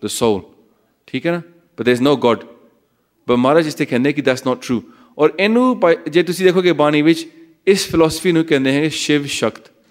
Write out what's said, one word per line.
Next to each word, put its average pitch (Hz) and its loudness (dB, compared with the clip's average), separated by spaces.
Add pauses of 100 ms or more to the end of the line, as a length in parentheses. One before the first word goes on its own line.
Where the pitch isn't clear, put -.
the - -6
soul। 104 -2 (680)
ਠੀਕ 135 -8
ਹੈ 170 -2
ਨਾ? 175 -4 (400)
But 117 0
there's 123 2
no 135 0
God। 110 0 (800)
But 123 2
ਮਹਾਰਾਜ 143 2
ਇੱਥੇ 151 -6
ਕਹਿੰਦੇ 131 -2
ਕਿ 143 -6
that's 131 -2
not - -4
true। 117 -4 (360)
ਔਰ 151 2
ਇਹਨੂੰ 233 2
ਭਾਈ, 170 2 (140)
ਜੇ 165 2
ਤੁਸੀਂ 180 -2
ਦੇਖੋਗੇ 180 2
ਬਾਣੀ 147 2
ਵਿੱਚ, 160 0 (400)
ਇਸ 190 2
ਫਿਲਾਸਫੀ 160 0
ਨੂੰ 160 0
ਕਹਿੰਦੇ 135 0
ਹੈ 147 0
ਸ਼ਿਵ 147 -2
ਸ਼ਕਤ, - -6 (200)